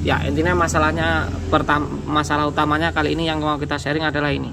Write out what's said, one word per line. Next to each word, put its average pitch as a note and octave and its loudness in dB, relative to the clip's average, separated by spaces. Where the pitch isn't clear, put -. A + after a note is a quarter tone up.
Ya, C3 2
intinya D#3 0
masalahnya D#3+ 2
pertam-, D3 0
masalah D3+ 0
utamanya D3+ 2
kali D3+ 0
ini E3 -2
yang D#3+ -2
mau D3+ 0
kita C#3+ -4
sharing D3 -2
adalah D3 0
ini. C3 -4